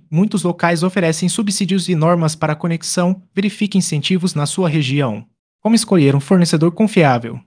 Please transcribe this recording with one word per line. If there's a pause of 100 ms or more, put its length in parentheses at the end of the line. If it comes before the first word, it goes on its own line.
(120)
muitos
locais
oferecem
subsídios
e
normas
para
conexão. (100)
Verifique
incentivos
na
sua
região. (340)
Como
escolher
um
fornecedor
confiável?